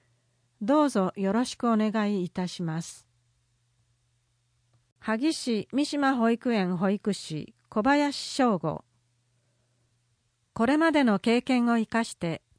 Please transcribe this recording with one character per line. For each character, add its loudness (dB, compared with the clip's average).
ど 4
う 2
ぞ 0
よ -2
ろ 0
し -10
く 0
お 2
願 0
い -2
い -6
た -4
し -8
ま -4
す。 -14
萩 -2
市 -4
三 0
島 0
保 2
育 -2
園 0
保 0
育 -2
士、 -10
小 -2
林 2
翔 0
吾。 -6
こ 0
れ 4
ま 4
で 4
の 4
経 2
験 2
を 2
生 0
か -2
し -12
て、 -6